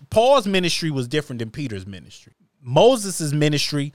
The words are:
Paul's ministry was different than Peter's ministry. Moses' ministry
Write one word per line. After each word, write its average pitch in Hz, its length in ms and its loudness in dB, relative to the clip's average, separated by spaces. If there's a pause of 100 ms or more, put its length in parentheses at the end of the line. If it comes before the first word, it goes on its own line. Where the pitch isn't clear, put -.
(100)
Paul's 247 360 4
ministry 180 440 -2
was 131 180 -4
different 143 300 -6
than 113 120 -8
Peter's 107 360 -10
ministry. 92 480 -20 (260)
Moses' 170 720 2
ministry 147 640 -2